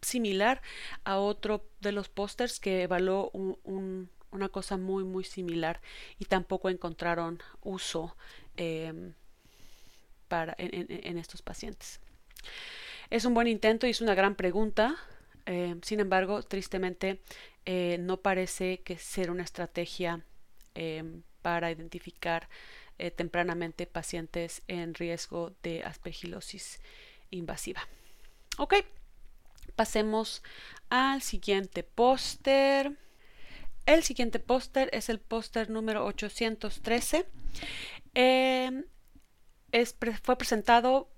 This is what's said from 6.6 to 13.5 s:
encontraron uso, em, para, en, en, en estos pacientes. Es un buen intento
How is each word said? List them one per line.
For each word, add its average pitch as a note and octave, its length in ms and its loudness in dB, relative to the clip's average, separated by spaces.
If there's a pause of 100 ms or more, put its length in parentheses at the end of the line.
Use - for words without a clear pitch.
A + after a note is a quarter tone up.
encontraron E3+ 720 -2 (220)
uso, F3 540 -6 (400)
em, E3 580 -6 (1120)
para, E3 300 -2
en, F3+ 160 -6
en, F3 320 -8
en F3 120 -6
estos - 240 -12
pacientes. - 580 -12 (1120)
Es A3+ 140 0
un B3 100 4
buen A#3 120 6
intento A3+ 400 4